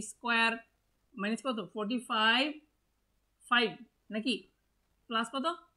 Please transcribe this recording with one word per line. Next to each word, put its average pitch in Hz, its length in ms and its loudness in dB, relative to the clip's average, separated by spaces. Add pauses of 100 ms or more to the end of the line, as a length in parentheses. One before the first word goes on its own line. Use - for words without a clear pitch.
স্কয়ার 226 420 2 (720)
মাইনাস 220 260 -2
কত? 226 120 -2 (140)
ফর্টি 220 240 -2 (120)
ফাইভ, 226 360 4 (1040)
ফাইভ 240 200 4 (440)
নাকি? 220 200 -2 (760)
plus 226 260 -2
কত? 269 120 -4 (320)